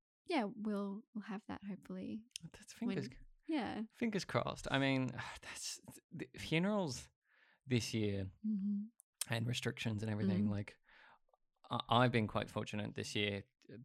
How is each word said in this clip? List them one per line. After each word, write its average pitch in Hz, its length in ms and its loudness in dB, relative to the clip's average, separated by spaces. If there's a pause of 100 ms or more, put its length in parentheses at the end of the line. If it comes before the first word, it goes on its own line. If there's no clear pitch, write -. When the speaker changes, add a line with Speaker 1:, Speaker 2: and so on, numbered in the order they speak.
(280)
Speaker 1:
yeah, 285 180 2 (160)
we'll, 202 400 -2 (120)
we'll 208 140 -6
have 214 220 -6
that - 180 -8
hopefully 190 540 -8 (320)
Speaker 2:
That's - 200 -20
fingers 196 360 -2
Speaker 1:
when, - 60 -14 (320)
yeah. 254 340 -2 (160)
Speaker 2:
fingers 202 280 0
crossed. - 460 0
I 135 80 6
mean, 135 320 6 (160)
<sighs> - 140 -12
that's, - 380 -6 (360)
the 139 120 -6 (100)
funerals 175 720 0 (600)
this 120 260 4
year 101 340 2 (200)
Speaker 1:
Mm-hmm. 202 840 -2
Speaker 2:
and 113 140 0
restrictions 113 560 -2
and 110 80 0
everything, 98 360 2
Speaker 1:
Mm. 104 40 2
Speaker 2:
like, 101 240 -4 (960)
I, 120 80 0 (100)
I've 123 220 10
been 113 160 4
quite 104 220 -2
fortunate 107 460 -4
this 104 200 -6
year 104 280 2 (420)